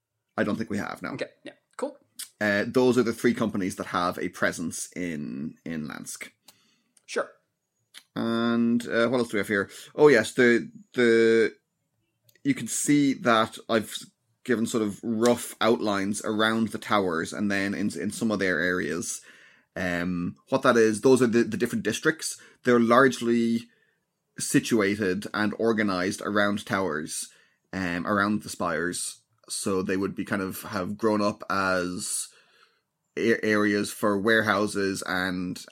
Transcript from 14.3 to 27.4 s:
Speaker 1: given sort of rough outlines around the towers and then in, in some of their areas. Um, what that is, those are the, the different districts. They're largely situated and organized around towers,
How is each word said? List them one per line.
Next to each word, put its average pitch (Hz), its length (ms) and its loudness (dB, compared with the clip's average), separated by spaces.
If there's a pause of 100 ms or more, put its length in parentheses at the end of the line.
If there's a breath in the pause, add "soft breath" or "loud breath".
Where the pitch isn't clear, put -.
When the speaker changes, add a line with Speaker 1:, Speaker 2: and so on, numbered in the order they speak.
Speaker 1:
given 113 220 0
sort 110 160 -2
of 104 200 -4
rough 117 580 0
outlines 104 640 0
around 110 440 0
the 107 100 -8
towers 90 540 -2
and 101 180 -4
then 98 240 -2
in, 98 240 -4
in 95 120 -4
some 110 200 -4
of 104 80 0
their 92 220 0
areas. 90 600 -2 (560 soft breath)
Um, 90 600 -4 (120)
what - 140 -2
that 123 140 2
is, 110 260 4
those 131 200 6
are 123 40 6
the, 117 180 2
the 110 120 -4
different 117 280 -4
districts. - 560 -4 (240 loud breath)
They're 120 160 4
largely 117 840 4 (720)
situated 104 960 0
and 107 240 -2
organized 104 640 -2
around 101 400 -2
towers, 87 640 -4 (440 soft breath)